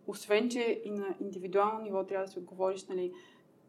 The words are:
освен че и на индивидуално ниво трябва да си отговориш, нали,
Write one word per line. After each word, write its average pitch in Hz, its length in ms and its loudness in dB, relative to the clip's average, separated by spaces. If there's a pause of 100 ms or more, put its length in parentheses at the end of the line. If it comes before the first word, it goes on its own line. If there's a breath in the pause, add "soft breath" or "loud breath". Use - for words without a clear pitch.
освен 214 420 4
че 233 360 0
и 208 60 -6
на 202 140 -2 (160)
индивидуално 196 600 2
ниво 196 220 -2
трябва 190 220 -2
да 196 60 -10
си 185 80 -8
отговориш, 190 480 -2
нали, 180 260 -2 (560 loud breath)